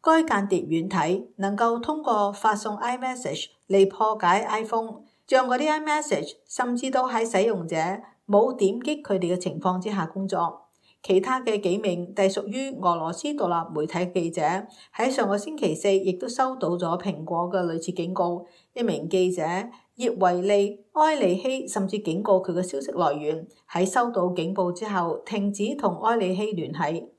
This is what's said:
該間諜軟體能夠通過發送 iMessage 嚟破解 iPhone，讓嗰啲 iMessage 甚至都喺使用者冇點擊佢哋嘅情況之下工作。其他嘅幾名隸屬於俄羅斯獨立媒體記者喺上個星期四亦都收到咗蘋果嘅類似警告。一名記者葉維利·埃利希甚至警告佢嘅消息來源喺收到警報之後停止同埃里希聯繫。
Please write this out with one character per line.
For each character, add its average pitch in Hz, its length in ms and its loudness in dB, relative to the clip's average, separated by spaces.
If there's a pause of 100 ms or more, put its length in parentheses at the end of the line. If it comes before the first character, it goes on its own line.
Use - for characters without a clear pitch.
該 320 220 6
間 202 240 0
諜 185 180 0
軟 165 240 -2
體 180 480 0
能 196 180 -2
夠 233 240 2
通 302 240 -4
過 208 300 2
發 214 200 2
送 208 240 -4
iMessage 247 680 -6 (240)
嚟 196 200 6
破 214 300 0
解 185 260 4
iPhone， 226 580 -4 (240)
讓 262 200 4
嗰 247 100 2
啲 302 240 0
iMessage 302 500 -2 (140)
甚 247 300 -2
至 262 160 -4
都 254 180 2
喺 226 160 0
使 202 180 2
用 196 220 0
者 160 120 -2 (500)
冇 208 300 6
點 202 220 2
擊 294 220 -4
佢 202 120 -4
哋 175 200 0
嘅 185 40 0
情 165 200 -6
況 180 240 0
之 214 80 -6
下 190 160 -2
工 190 220 -6
作。 170 360 -2 (380)
其 190 200 4
他 262 200 0
嘅 220 200 0
幾 185 160 0
名 175 380 -4
隸 190 160 4
屬 202 160 -4
於 269 340 -6
俄 175 140 2
羅 165 180 -4
斯 - 160 -8
獨 285 180 -2
立 165 320 -2
媒 151 60 0
體 180 360 -2
記 165 100 -2
者 165 100 -4 (540)
喺 240 140 0
上 233 200 0
個 202 80 2
星 302 180 -6
期 165 180 0
四 196 200 2
亦 190 200 2
都 214 140 -6
收 262 280 0
到 202 140 -2
咗 175 300 -2
蘋 160 240 -6
果 170 260 -2
嘅 185 140 0
類 170 100 -2
似 165 180 -4
警 180 220 -4
告。 175 300 -2 (300)
一 - 100 -6
名 170 240 0
記 185 240 2
者 180 120 -2 (520)
葉 226 140 -2
維 180 320 2
利· 202 360 2 (220)
埃 311 160 6
利 190 240 2
希 262 280 -4
甚 196 200 -2
至 208 120 -4
警 175 240 -2
告 196 140 4
佢 185 140 0
嘅 175 100 -2
消 139 180 -4
息 135 120 -6
來 160 220 2
源 156 340 -4 (240)
喺 180 140 2
收 240 240 2
到 180 240 0
警 175 200 -2
報 180 180 0
之 196 160 -8
後 175 380 -2
停 202 280 -2
止 214 220 -2
同 185 260 -2
埃 226 160 2
里 185 180 0
希 208 180 -2
聯 151 200 -6
繫。 160 300 -4 (160)